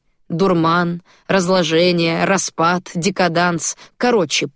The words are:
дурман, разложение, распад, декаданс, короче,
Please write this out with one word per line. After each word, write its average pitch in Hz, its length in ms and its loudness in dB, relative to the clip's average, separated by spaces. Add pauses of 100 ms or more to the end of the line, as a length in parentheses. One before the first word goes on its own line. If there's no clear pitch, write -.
(300)
дурман, 170 720 0 (240)
разложение, 175 960 0
распад, 180 720 -2
декаданс, 175 800 -2 (200)
короче, 233 600 0